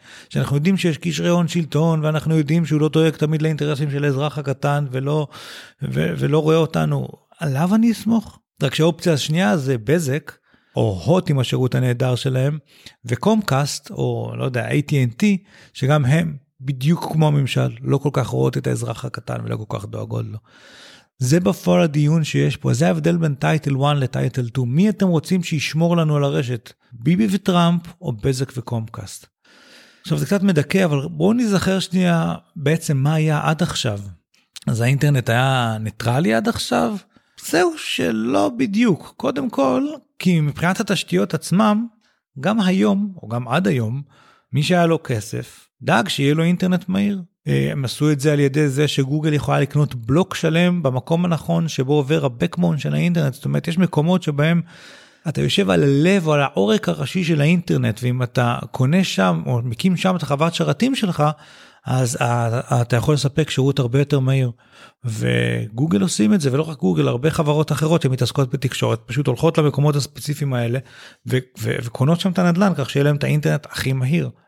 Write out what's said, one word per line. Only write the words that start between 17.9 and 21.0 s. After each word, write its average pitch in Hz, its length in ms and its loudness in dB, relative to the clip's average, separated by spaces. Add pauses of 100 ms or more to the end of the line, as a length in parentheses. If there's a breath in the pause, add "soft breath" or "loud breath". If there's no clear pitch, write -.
כל 143 160 -2
כך 123 140 -2
רואות 131 300 0
את 127 100 -4
האזרח 117 380 -6
הקטן, 123 380 -8
ולא 113 140 -6
כל 110 220 -10
כך 104 60 -12
דואגות 110 400 -8
לו. 104 120 -12 (800 loud breath)